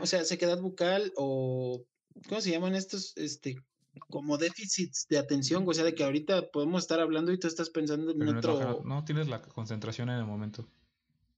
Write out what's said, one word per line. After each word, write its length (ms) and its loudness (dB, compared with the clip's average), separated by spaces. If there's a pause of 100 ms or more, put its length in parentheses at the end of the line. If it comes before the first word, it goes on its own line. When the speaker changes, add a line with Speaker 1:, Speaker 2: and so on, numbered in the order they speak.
Speaker 1:
O 60 -4
sea, 180 2
sequedad 360 2
bucal 560 0
o, 680 -2 (440)
¿cómo 120 -2
se 100 0
llaman 240 2
estos? 420 -4
Este, 400 -6 (520)
como 300 0
déficits 720 -2
de 80 6
atención, 480 2
o 80 4
sea, 100 4
de 100 4
que 100 0
ahorita 460 2
podemos 320 2
estar 180 2
hablando 320 2
y 60 2
tú 100 0
estás 200 -2
pensando 440 0
en 60 -2
Speaker 2:
Pero 140 2
no 80 2
es 60 0
la 80 4
Speaker 1:
otro 280 0
Speaker 2:
ja-, 60 -8
no 160 -2
tienes 240 0
la 140 -6
concentración 680 -6
en 80 -2
el 100 -2
momento. 360 -6
Speaker 3:
A 20 -12
mí 60 -18 (680)